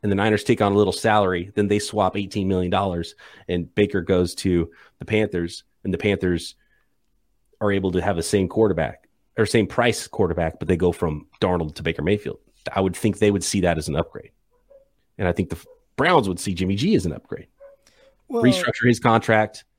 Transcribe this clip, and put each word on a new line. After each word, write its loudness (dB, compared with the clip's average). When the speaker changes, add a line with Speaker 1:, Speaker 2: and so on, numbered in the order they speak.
Speaker 1:
And -2
the 0
Niners 2
take 0
on 2
a 2
little 4
salary, 0
then 0
they 2
swap 0
eighteen -4
million 0
dollars, -2
and -4
Baker 2
goes 0
to 0
the -12
Panthers, -2
and -2
the -6
Panthers -2
are 0
able 0
to 0
have 0
the -2
same 0
quarterback 0
or 4
same 2
price 0
quarterback, -2
but -8
they 4
go 2
from -4
Darnold 0
to -14
Baker -4
Mayfield. -2
I -2
would 0
think -2
they 4
would -2
see -2
that 0
as -8
an -4
upgrade. -6
And -4
I 0
think -4
the -12
Browns 2
would -4
see -6
Jimmy -2
G 0
as 2
an -2
upgrade. -14
Speaker 2:
Well, -2
Speaker 1:
Restructure 2
his 4
contract. 2